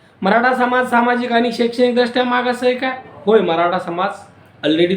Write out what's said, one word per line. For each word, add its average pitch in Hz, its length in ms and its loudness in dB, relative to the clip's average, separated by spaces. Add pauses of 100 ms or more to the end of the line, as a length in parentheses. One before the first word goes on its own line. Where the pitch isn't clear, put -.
(220)
मराठा 233 320 2
समाज 247 360 0
सामाजिक 240 420 0
आणि 233 200 2
शैक्षणिकदृष्ट्या 240 720 0
मागास 247 400 -2
आहे 247 120 2
का? 262 160 -4 (340)
होय, 220 140 4
मराठा 175 400 0
समाज 180 300 -4 (560)
already 170 320 2